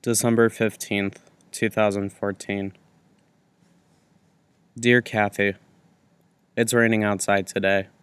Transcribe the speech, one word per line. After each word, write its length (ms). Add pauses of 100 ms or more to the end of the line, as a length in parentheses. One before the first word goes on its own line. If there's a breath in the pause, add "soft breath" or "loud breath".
December 440
fifteenth, 800 (200)
two 160
thousand 460
fourteen. 600 (2000)
Dear 220
Kathy, 540 (1000)
it's 200
raining 280
outside 440
today 400 (160)